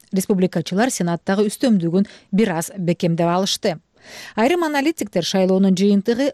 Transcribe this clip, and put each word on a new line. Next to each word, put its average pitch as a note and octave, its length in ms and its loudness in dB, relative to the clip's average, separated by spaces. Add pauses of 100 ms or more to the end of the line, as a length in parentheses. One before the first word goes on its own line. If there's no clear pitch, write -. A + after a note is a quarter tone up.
(160)
Республикачылар F#3 760 0
Сенаттагы F#3+ 600 -2
үстөмдүгүн G3 580 0 (240)
бир G3 240 2
аз E3 220 -4
бекемдеп E3+ 500 0
алышты. F#3 480 -2 (640)
Айрым E4+ 240 2
аналитиктер C#4+ 640 -2
шайлоонун F#3+ 480 2
жыйынтыгы G#3 580 2